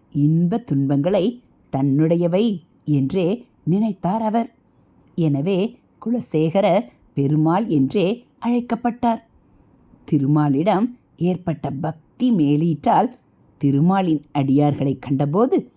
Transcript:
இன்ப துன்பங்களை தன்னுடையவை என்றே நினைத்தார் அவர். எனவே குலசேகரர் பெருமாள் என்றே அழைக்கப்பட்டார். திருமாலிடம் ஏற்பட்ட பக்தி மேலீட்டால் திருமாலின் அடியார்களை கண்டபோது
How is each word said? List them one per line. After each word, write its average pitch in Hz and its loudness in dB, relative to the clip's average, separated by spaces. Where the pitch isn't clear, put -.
இன்ப 165 2
துன்பங்களை 165 -2
தன்னுடையவை 165 0
என்றே 160 -2
நினைத்தார் 202 -2
அவர். 220 -2
எனவே 175 -2
குலசேகரர் 196 0
பெருமாள் 156 0
என்றே 175 0
அழைக்கப்பட்டார். 240 -4
திருமாலிடம் 151 2
ஏற்பட்ட 170 -4
பக்தி 156 -4
மேலீட்டால் 165 2
திருமாலின் 160 2
அடியார்களை 139 0
கண்டபோது 160 -2